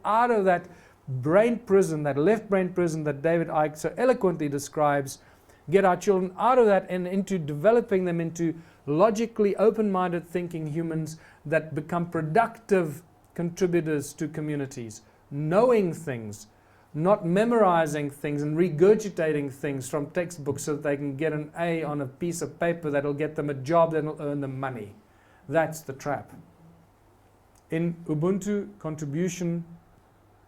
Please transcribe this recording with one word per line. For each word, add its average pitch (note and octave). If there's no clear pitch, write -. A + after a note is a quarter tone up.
out A#3
of G#3
that F3
brain E3
prison, E3
that C#3
left G#3
brain F#3
prison E3
that C#3+
David E3
Icke D3+
so -
eloquently F#3
describes, C#3+
get F#3+
our F3+
children F#3
out B3+
of A#3+
that G3
and F3+
into F#3+
developing F#3
them E3+
into E3
logically G3+
open-minded F#3+
thinking E3+
humans D#3+
that D#3
become E3+
productive F3
contributors E3+
to D#3
communities, C#3+
knowing F#3
things, A2+
not F3
memorizing E3+
things D3
and D3+
regurgitating E3
things C3+
from D3
textbooks D#3+
so D#3
that C#3+
they C#3+
can C#3
get D3+
an D3+
A E3+
on D3
a C#3
piece E3+
of C#3+
paper E3+
that'll C#3+
get D3+
them D3
a C#3+
job D#3+
that'll D#3
earn C#3+
them C3+
money. A#2+
That's D#3
the C#3
trap. C3+
In E3+
Ubuntu F#3+
contribution E3